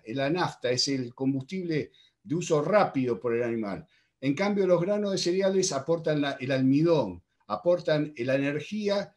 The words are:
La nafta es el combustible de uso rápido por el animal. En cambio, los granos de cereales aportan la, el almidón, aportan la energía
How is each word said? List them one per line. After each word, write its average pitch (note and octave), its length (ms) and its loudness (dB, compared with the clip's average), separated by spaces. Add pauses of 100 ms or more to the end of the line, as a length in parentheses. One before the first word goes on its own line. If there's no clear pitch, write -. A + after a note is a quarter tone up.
La C3+ 240 -2
nafta - 400 -2
es B2+ 160 0
el C3 300 -4
combustible C#3 760 -2 (320)
de A#2+ 140 -6
uso D#3+ 260 2
rápido C#3+ 560 2
por A#2+ 160 -2
el A#2+ 80 0
animal. A2+ 460 -4 (320)
En C#3 140 0
cambio, G3 340 0
los F3 120 6
granos G3+ 300 0
de F#3+ 80 -2
cereales F#3 540 0
aportan D#3 480 -2
la, C#3 180 -2
el C3 140 -4
almidón, C3 720 2 (240)
aportan D3+ 680 0
la C3 200 0
energía F#3 800 -2